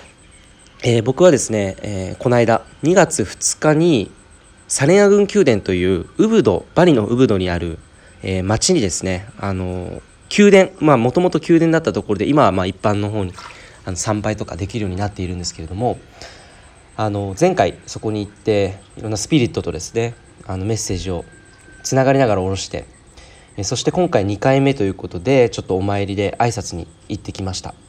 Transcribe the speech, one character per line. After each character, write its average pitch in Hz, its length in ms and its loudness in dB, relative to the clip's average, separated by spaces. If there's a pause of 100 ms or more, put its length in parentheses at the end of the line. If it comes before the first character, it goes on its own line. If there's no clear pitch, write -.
(840)
え 117 180 2
ー、 - 20 2
僕 131 220 2
は 180 80 8
で 123 60 4
す - 120 -6
ね、 101 300 -2
え 95 320 -8
ー、 - 100 -12
こ 123 60 0
の 123 80 4
間、 113 260 4 (200)
二 165 120 2
月 160 300 2
二 - 320 -6
日 151 180 2
に、 151 360 2 (580)
サ - 180 -2
レ 190 140 6
ア 202 80 6
郡 202 180 4
宮 196 160 2
殿 113 180 2
と 95 120 -4
い 87 140 0
う 92 200 0 (120)
ウ 208 100 4
ブ 214 160 4
ド、 101 220 0 (100)
バ 170 80 4
リ 170 80 6
の 104 140 2
ウ 120 100 -2
ブ 127 100 4
ド 101 120 2
に 90 120 -2
あ 87 80 -2
る、 82 200 -8 (440)
え 95 180 -4
ー、 92 40 -4
町 110 280 0
に 170 80 2
で 95 100 0
す - 140 -8
ね、 92 220 -6 (140)
あ 98 120 -4
の 90 480 -8 (280)
ー、 202 220 6
宮 190 160 8
殿、 - 120 -10
ま 151 140 4
あ、 131 40 6
も 117 140 2
と 175 100 0
も 180 100 2
と 160 100 0
宮 165 180 4
殿 165 140 2
だ 160 60 2
っ 160 40 -2
た 104 100 -2
と 101 100 -4
こ 110 100 -4
ろ 98 60 -2
で、 101 100 -2
今 143 160 4
は、 95 80 4
ま 92 120 0
あ、 - 20 -2
一 98 140 -6
般 107 140 0
の 104 140 -2
方 104 160 -4
に、 87 80 -8 (520)
あ 95 60 -10
の、 87 60 -8
参 107 260 -4
拝 110 140 -4
と - 80 -8
か - 100 -10
で 95 140 -6
き 123 100 -8
る 104 40 -6
よ 98 60 -4
う - 20 -6
に 90 60 -6
な 101 100 -4
っ 101 60 -8
て 95 100 -10
い 90 60 -4
る 90 60 -8
ん 87 40 -8
で 87 80 -10
す - 80 -10
け 85 80 -14
れ 80 40 -10
ど 85 80 -12
も、 110 240 -2 (960)
あ 107 140 -2
の、 101 300 -4
前 180 160 2
回 92 300 0
そ - 120 -14
こ 110 140 -4
に 104 120 -4
行 98 40 -10
っ - 40 -20
て、 101 460 -2 (180)
い - 60 -14
ろ - 60 -8
ん - 20 -4
な 107 60 -4
ス - 120 -8
ピ 156 120 2
リ 117 80 2
ッ - 40 -12
ト - 100 -4
と 85 100 -8
で 87 80 -10
す - 140 -12
ね、 117 200 -4 (320)
あ 92 100 -8
の、 92 100 -6
メ 113 80 -2
ッ - 20 -2
セ - 180 -6
ー - 40 -4
ジ 92 120 -8
を 87 140 -6 (580)
つ - 140 -4
な 131 80 4
が 135 80 4
り 135 80 2
な 127 80 2
が 101 80 0
ら 92 60 0
下 92 60 -2
ろ 98 60 -4
し - 140 -8
て、 - 160 -10 (720)
え 104 60 -8
ー、 - 20 -8
そ 127 100 -6
し - 80 -4
て 156 80 -2
今 180 180 0
回 117 160 2
二 101 120 -2
回 135 240 2
目 139 140 2
と 104 100 -2
い 98 60 0
う 92 40 -4
こ - 140 -12
と 87 100 -10
で、 120 300 2
ち 101 120 -8
ょ - 20 -6
っ - 20 -20
と 95 100 -4
お 92 80 -2
参 101 240 -2
り 98 80 -6
で 98 240 -4
挨 120 100 2
拶 95 280 -6
に 85 100 -10 (220)
行 104 100 -6
っ - 40 -20
て - 100 -12
き 101 100 -12
ま 92 120 -6
し - 60 -10
た。 - 140 -12 (140)